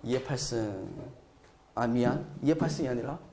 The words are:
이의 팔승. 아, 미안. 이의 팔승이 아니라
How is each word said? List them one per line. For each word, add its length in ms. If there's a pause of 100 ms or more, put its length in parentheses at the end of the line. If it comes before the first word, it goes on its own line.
이의 200
팔승. 640 (840)
아, 140
미안. 380 (180)
이의 120
팔승이 320
아니라 300 (160)